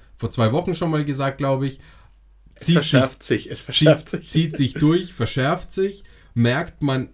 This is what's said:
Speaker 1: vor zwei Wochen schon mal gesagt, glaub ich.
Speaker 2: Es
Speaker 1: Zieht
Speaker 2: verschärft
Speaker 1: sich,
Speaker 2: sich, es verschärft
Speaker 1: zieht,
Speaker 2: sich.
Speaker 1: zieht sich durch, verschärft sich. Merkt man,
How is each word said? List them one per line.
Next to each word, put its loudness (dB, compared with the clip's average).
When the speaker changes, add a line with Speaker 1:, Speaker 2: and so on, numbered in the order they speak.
Speaker 1:
vor -6
zwei 0
Wochen -2
schon -2
mal -2
gesagt, -4
glaub -2
ich. -6
Speaker 2:
Es -6
Speaker 1:
Zieht 4
Speaker 2:
verschärft 2
Speaker 1:
sich, -2
Speaker 2:
sich, -16
es -10
verschärft 2
Speaker 1:
zieht, -6
Speaker 2:
sich. -8
Speaker 1:
zieht 0
sich 0
durch, 2
verschärft -2
sich. -4
Merkt 0
man, -2